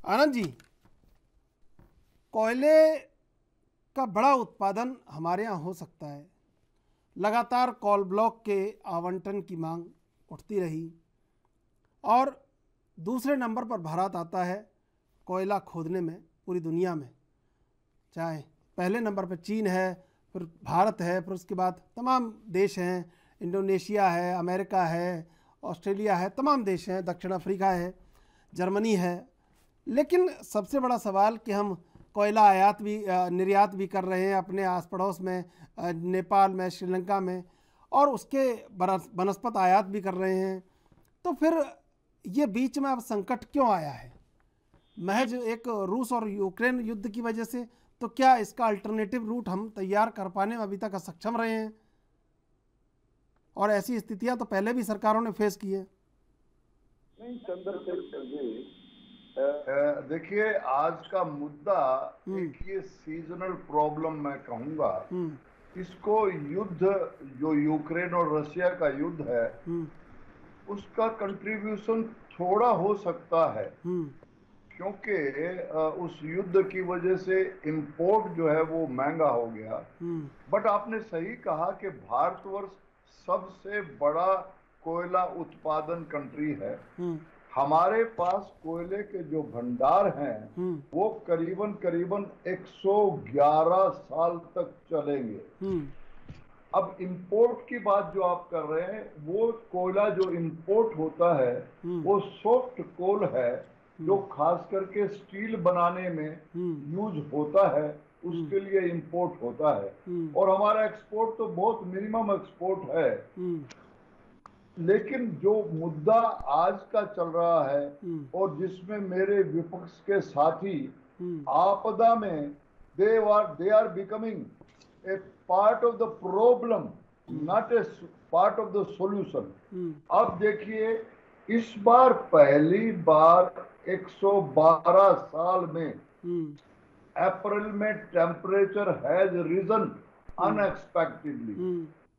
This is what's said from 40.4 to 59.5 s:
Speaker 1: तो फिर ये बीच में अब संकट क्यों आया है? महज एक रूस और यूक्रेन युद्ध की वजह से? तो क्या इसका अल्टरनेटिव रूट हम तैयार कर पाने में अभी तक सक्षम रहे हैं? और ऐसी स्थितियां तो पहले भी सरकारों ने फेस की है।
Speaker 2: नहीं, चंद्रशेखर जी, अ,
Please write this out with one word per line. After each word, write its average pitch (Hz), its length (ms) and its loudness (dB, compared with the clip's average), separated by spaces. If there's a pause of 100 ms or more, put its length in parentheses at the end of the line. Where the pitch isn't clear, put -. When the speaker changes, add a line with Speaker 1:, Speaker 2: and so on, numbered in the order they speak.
Speaker 1:
तो 359 80 -2
फिर 311 320 2 (600)
ये 247 200 0
बीच 247 320 -2
में 277 120 0
अब 254 100 -2
संकट 226 440 -4
क्यों 262 260 2
आया 160 200 0
है? 120 220 -16 (840)
महज 220 360 0
एक 233 340 -4
रूस 220 440 -2
और 226 160 -2
यूक्रेन 202 520 -2
युद्ध 220 280 -6
की 214 120 -8
वजह 226 240 -4
से? 233 240 -8 (320)
तो 233 80 -6
क्या 262 280 6
इसका 233 300 -2
अल्टरनेटिव 214 640 -2
रूट 233 200 -6
हम 196 200 -4
तैयार 208 420 0
कर 202 180 -8
पाने 202 280 -2
में 233 60 -6
अभी 202 140 -6
तक 196 200 -6
सक्षम 202 400 -6
रहे 226 160 0
हैं? 220 200 -4 (1800)
और 202 140 2
ऐसी 285 300 0
स्थितियां 226 360 -4
तो 233 80 -4
पहले 208 280 0
भी 247 100 -2
सरकारों 214 380 0
ने 233 100 -2
फेस 208 260 0
की 190 160 -8
है। 190 140 -6 (1300)
Speaker 2:
नहीं, 240 180 -14
चंद्रशेखर 180 840 -8
जी, 127 460 -10 (640)
अ, 131 60 -6 (600)